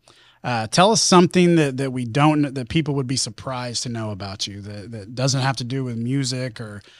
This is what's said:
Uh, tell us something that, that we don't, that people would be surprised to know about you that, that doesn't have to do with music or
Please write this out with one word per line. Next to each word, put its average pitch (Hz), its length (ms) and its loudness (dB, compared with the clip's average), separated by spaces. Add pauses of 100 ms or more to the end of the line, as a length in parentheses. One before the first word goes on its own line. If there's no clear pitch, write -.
(420)
Uh, 117 240 -2
tell 185 260 6
us 202 100 2
something 175 540 6
that, 143 220 2
that 135 140 -2
we 127 140 -6
don't, 147 480 2
that 127 160 -6
people 151 240 0
would 139 120 -2
be 131 100 -4
surprised 123 640 -6
to 135 80 -8
know 113 200 -6
about 98 360 -8
you 101 160 -14
that, 104 300 -14
that 110 220 -14
doesn't 131 280 0
have 135 140 0
to 131 80 -8
do 135 200 -4
with 120 140 -6
music 127 640 -4
or 104 220 -14 (180)